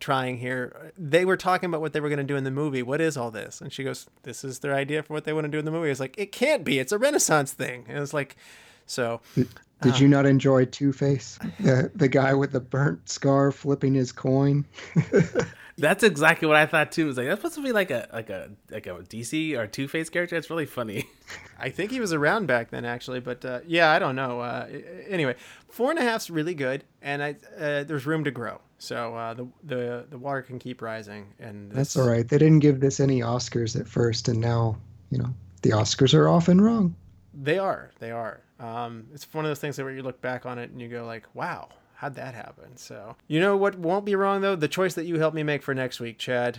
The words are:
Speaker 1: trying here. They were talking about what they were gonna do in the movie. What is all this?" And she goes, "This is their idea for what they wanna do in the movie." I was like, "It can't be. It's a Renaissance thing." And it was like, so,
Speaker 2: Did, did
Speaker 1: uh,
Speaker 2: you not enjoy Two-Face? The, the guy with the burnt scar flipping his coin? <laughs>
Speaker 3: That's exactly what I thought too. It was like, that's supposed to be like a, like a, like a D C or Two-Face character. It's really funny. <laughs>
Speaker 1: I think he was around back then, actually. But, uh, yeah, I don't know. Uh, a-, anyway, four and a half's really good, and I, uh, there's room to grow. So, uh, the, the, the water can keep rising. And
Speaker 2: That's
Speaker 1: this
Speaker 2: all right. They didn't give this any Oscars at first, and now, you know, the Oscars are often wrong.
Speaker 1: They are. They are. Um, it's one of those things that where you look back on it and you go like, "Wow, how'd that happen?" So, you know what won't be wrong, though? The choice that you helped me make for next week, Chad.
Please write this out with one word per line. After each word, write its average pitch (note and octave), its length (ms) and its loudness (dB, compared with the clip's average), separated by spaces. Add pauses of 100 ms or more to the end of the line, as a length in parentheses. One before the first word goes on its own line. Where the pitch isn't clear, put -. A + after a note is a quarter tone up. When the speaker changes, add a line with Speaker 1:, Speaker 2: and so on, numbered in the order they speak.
Speaker 1:
trying B2+ 380 -2
here. B2+ 600 -8
They E3 260 2
were F#3 120 4
talking F#3 320 0
about D#3+ 120 -2
what D#3 120 -4
they D#3 80 -2
were D3 80 -2
gonna C#3+ 160 0
do C#3 100 -2
in C3+ 80 0
the C3+ 80 -2
movie. C3+ 320 -2
What C3+ 180 -2
is D#3+ 160 2
all A#2 140 -4
this?" G#2 300 -12
And - 120 -12
she C3+ 120 -8
goes, C3 220 -8 (180)
"This - 180 -12
is C3 160 -10
their C#3+ 160 -2
idea C#3+ 300 -2
for - 80 -12
what D3+ 120 -6
they D#3 80 -4
wanna D3+ 160 -2
do D3+ 120 -4
in D3+ 40 -6
the D#3 60 -2
movie." E3 160 -2
I C#3+ 40 0
was C3 100 -4
like, C3+ 180 -6
"It G3+ 140 -6
can't B3+ 320 2
be. C3+ 160 2
It's C3 120 -2
a G#3 60 0
Renaissance F3+ 540 2
thing." B2 360 -8
And C3 80 -8
it D3 40 -4
was C#3+ 120 -6
like, C#3+ 240 -4 (500)
so, A#2 340 -2 (140)
Speaker 2:
Did, C3 140 2 (340)
did C3 120 6
Speaker 1:
uh, - 40 2
Speaker 2:
you C#3 100 8
not C#3 180 8
enjoy C3+ 380 6
Two-Face? C#3 720 -2 (220)
The, C3+ 340 4
the C#3 140 4
guy C3+ 260 4
with C#3 180 2
the C3 80 0
burnt C#3+ 480 -2
scar C#3 440 4
flipping C#3 420 0
his B2+ 180 0
coin? C#3 580 2
<laughs> - 1080 0
Speaker 3:
That's E3+ 260 2
exactly E3 460 4
what D3+ 80 8
I D3+ 100 8
thought D3+ 240 0
too. E3 120 0
It D#3 40 2
was C3 120 -2
like, B2 100 -2
that's F#3+ 100 0
supposed E4 160 -8
to D4+ 80 -10
be C4+ 80 -2
like G3+ 220 0
a, A#2 200 -4
like A2+ 180 -10
a, F2+ 200 -10 (180)
like - 180 -12
a F2+ 160 -12
D A2+ 200 -12
C D#3 320 -4
or A2 140 -4
Two-Face D#3+ 400 -6
character. F3 260 -4
It's D#3+ 160 -6
really D#3+ 160 -4
funny. A2+ 400 -8 (260)
<laughs> - 280 -20
Speaker 1:
I B2 80 -6
think G3 240 -6
he C4 80 -4
was F#3+ 120 -2
around E3 340 2
back A#2+ 240 0
then, B2 140 -8
actually. B2 360 -8
But, B2 240 -10
uh, B2 200 -6
yeah, E3 280 4
I F3 80 4
don't C3+ 160 -2
know. B2 240 -4
Uh, A#2+ 280 -6
a-, F#3 440 -14
anyway, C#3+ 240 0 (320)
four B3 220 -2
and E4 80 -2
a C#4 40 0
half's A3+ 280 -2
really E3 240 -2
good, C#3 280 -4 (180)
and C#3+ 220 -4
I, D3 140 -6 (200)
uh, D3 280 -2
there's C#3 220 -4
room D#3 180 0
to C#3+ 80 -2
grow. A2+ 280 -8 (180)
So, A#2 360 -6
uh, A#2 200 -6
the, B2 140 -10 (140)
the, B2 480 -6
the B2 80 -14
water C3+ 240 -6
can B2 160 -12
keep B2 240 -12
rising. G#2 560 -10
And G#2 320 -14
Speaker 2:
That's C3+ 240 -2
Speaker 1:
this C3 80 2
Speaker 2:
all A#2+ 80 6
right. A#2 160 2
They C#3+ 120 2
didn't D#3 220 10
give C#3 200 6
this C3+ 180 2
any C3+ 220 2
Oscars A#2 580 -2
at - 80 -6
first, A#2 400 0
and A#2 140 0
now, A#2 380 2 (320)
you B2+ 80 -2
know, B2 140 -2 (300)
the - 80 6
Oscars A2 440 4
are D3+ 120 8
often F3 340 6
wrong. G#3 360 4 (360)
Speaker 1:
They D3 260 -2
are. F3+ 420 -4
They A#2 100 -8
are. A2+ 300 -8 (180)
Um, A#2 560 -10
it's - 180 -18
one D#3 120 -4
of D#3 40 0
those C#3+ 120 -4
things D3 160 -6
that C#3 80 -6
where C3+ 100 -8
you C3 80 -10
look B2+ 180 -8
back B2+ 240 -8
on B2 140 -10
it A#2+ 120 -12
and B2+ 100 -16
you A#2 80 -12
go A#2 180 -10
like, A2+ 260 -14
"Wow, C3+ 360 -8 (260)
how'd C3+ 220 -10
that B2+ 180 -12
happen?" - 420 -18
So, A2+ 380 -18 (140)
you D#3 100 0
know G3 180 4
what G3 220 2
won't F#3 260 -2
be G3+ 120 0
wrong, G3 240 2
though? G3 160 0
The D3+ 100 0
choice F#3 280 0
that E3 100 -4
you E3 160 -2
helped D#3 160 2
me D#3 80 -2
make D3 180 -2
for C#3 100 -4
next C3 280 -4
week, A#2 180 -10
Chad. B2 400 -2